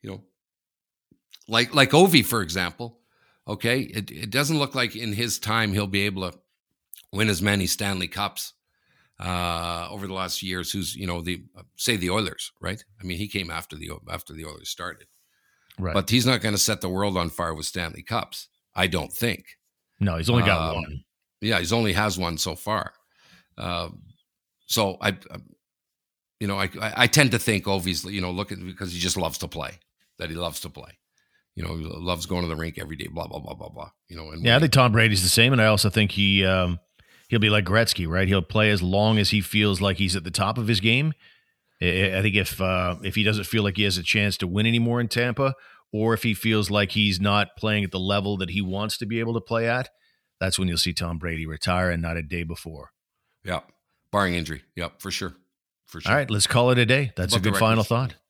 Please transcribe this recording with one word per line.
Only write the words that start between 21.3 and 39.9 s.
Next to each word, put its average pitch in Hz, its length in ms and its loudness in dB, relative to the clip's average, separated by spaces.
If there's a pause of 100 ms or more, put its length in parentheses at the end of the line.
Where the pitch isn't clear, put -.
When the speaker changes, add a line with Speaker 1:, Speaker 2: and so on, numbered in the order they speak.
Speaker 1:
yeah, 101 180 0
he's 90 140 0
only 110 200 2
has 101 240 0
one 85 200 -2
so 82 180 -4
far. - 380 -6 (640)
Uh, 87 320 -6 (760)
so 98 360 0
I, 104 80 2
I, 95 60 -2 (1200)
you 104 80 -2
know, 98 100 0
I, 98 120 0 (120)
I, 110 160 -4
I 120 100 6
tend 135 240 4
to 117 80 2
think, 104 280 0
obviously, 92 460 -2
you 98 80 -4
know, 90 100 -4
looking 92 340 -8
because 92 260 -10
he 87 80 -8
just 87 180 -2
loves 80 220 -2
to 85 80 -8
play, 73 320 -10 (380)
that 85 120 -10
he 80 60 -8
loves 85 260 -6
to 85 80 -12
play. - 280 -20 (580)
You 82 80 -8
know, 82 120 -8
he 82 100 -8
loves 82 400 -6
going 90 180 -2
to 82 40 -2
the 80 80 -4
rink 82 240 -8
every 78 160 -10
day, - 160 -10
blah, 82 160 -8
blah, - 120 -10
blah, - 140 -12
blah, 71 160 -14
blah. 76 200 -16 (180)
You 87 100 -16
know, 78 140 -14
and 80 120 -10
Speaker 2:
Yeah, 120 100 6
I - 20 8
Speaker 1:
winning. 147 60 6
Speaker 2:
think 151 120 4
Tom 123 200 8
Brady's 107 300 6
the 90 60 2
same, 120 240 6
and 120 80 6
I 107 40 8
also 107 240 6
think 104 220 2
he, 98 340 4
um, 90 340 2 (480)
he'll 117 120 0
be 107 100 4
like 104 160 4
Gretzky, 98 420 2
right? 92 200 2
He'll 95 140 4
play 107 300 2
as 95 100 2
long 104 380 4
as 101 120 2
he 104 100 2
feels 101 400 2
like 95 160 2